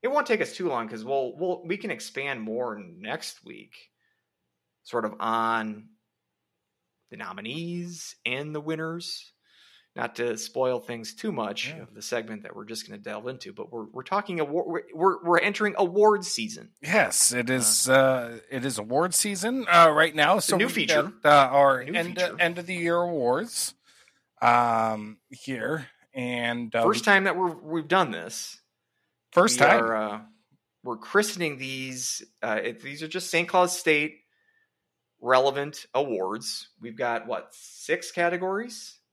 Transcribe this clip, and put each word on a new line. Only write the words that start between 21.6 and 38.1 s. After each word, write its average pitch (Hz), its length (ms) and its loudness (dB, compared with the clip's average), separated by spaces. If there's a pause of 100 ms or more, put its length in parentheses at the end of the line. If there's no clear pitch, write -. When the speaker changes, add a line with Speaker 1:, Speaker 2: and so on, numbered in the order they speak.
Speaker 1:
New 156 160 -8
Speaker 2:
end, 170 220 -4
Speaker 1:
feature. 180 180 0
Speaker 2:
end 175 200 2
of 175 80 -10
the 180 100 -6
year 170 200 0
awards, 170 800 0 (680)
um, 113 800 2 (120)
here. 131 580 -8 (240)
And, 120 640 -4
uh, 117 80 2
Speaker 1:
First 214 240 2
Speaker 2:
we 208 60 6
Speaker 1:
time 196 120 6
that 180 120 0
we're, 180 180 -2
we've 151 340 -8
done 175 220 2
this. - 480 -12 (760)
Speaker 2:
First 226 280 4
Speaker 1:
We 143 60 8
Speaker 2:
time. 170 180 8
Speaker 1:
are, 220 120 0
uh, 107 240 -4 (640)
we're 120 140 -6
christening 180 640 -2
these, 131 640 -8 (200)
uh, 107 200 -2
it, 113 200 -6
these 143 200 -12
are 156 60 -10
just 175 220 -8
Saint 170 180 0
Cloud 180 220 4
State 156 500 0 (1000)
relevant 135 760 2
awards. 113 720 -4 (120)
We've 113 160 -14
got, 117 300 -2
what, 113 280 -8
six - 580 -6